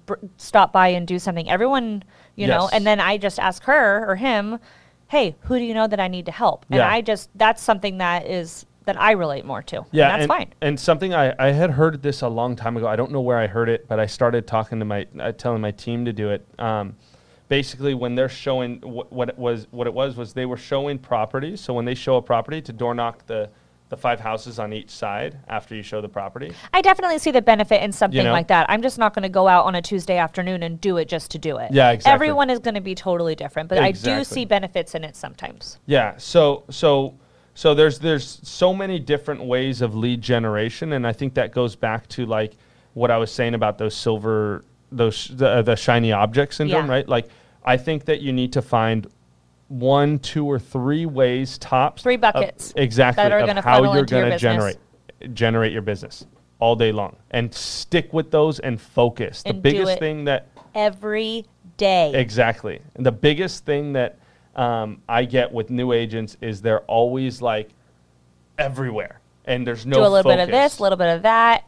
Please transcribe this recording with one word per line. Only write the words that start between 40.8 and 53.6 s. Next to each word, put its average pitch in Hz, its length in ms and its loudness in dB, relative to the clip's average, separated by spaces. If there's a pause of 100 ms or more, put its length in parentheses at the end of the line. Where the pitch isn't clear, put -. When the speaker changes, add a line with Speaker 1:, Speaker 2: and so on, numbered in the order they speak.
Speaker 2:
and 123 120 -2
I 113 80 -2
think 131 220 -6
that 120 160 -2
goes 120 240 -2
back 113 340 -6
to, 127 160 -6
like, 110 300 -4 (380)
what 120 180 0
I 117 60 4
was 113 140 -2
saying 117 220 -2
about 107 240 0
those 110 180 -4
silver, 107 680 -2 (280)
those 117 240 2
sh-, - 180 -10
the, 131 160 2
uh, 120 120 4
the 113 140 2
shiny 117 360 2
object 113 440 0
syndrome, 151 320 0
Speaker 1:
Yeah. 131 40 -2
Speaker 2:
right? 131 160 -2
Like, 120 220 -2 (340)
I 127 140 4
think 143 280 -4
that 156 160 0
you 135 120 -2
need 127 200 -2
to 139 80 0
find 113 460 0 (600)
one, 139 500 2
two, 147 260 -4
or 139 140 -2
three 143 460 -2
ways 131 520 0
tops - 460 0
Speaker 1:
Three 247 120 2
Speaker 2:
of 220 60 -2
Speaker 1:
buckets - 540 0
Speaker 2:
exactly, 123 480 4
Speaker 1:
that 104 80 4
are 208 80 4
Speaker 2:
of 113 80 2
Speaker 1:
gonna 101 140 0